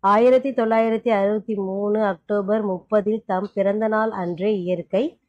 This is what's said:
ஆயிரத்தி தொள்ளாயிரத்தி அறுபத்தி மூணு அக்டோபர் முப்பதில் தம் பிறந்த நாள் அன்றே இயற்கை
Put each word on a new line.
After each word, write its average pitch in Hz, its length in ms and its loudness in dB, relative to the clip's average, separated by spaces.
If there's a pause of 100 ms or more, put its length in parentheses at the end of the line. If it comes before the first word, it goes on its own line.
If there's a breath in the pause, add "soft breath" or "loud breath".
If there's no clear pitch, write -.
ஆயிரத்தி 254 480 4
தொள்ளாயிரத்தி 226 680 0
அறுபத்தி 208 360 0 (120)
மூணு 202 300 -2 (140)
அக்டோபர் 208 600 -2
முப்பதில் 208 540 -2
தம் 196 280 -4
பிறந்த 202 340 0
நாள் 220 340 0
அன்றே 175 300 -2 (100)
இயற்கை 180 420 -2 (240)